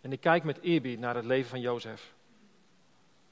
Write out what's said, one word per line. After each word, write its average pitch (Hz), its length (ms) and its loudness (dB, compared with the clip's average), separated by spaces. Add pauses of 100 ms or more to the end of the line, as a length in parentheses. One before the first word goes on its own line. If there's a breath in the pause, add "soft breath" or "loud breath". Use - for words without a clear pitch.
En 135 100 -8
ik 135 100 -6
kijk 170 220 6
met 147 180 -4
eerbied 131 380 0
naar 120 160 -2
het 120 100 -4
leven 127 240 2
van 127 100 -6
Jozef. 117 540 -6 (1200)